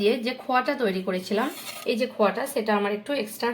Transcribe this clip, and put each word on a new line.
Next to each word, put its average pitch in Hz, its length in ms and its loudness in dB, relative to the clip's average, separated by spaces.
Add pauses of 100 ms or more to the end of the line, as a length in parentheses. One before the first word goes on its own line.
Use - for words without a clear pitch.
দিয়ে 202 120 6 (140)
যে 254 60 0 (100)
খোয়াটা 254 300 2 (100)
তৈরি 190 260 2
করেছিলাম, 202 400 0 (420)
এই 247 100 2
যে 254 140 2
খোয়াটা, 214 280 2 (100)
সেটা 214 260 0
আমার 202 200 0
একটু 214 120 -8 (120)
এক্সট্রা 226 320 -4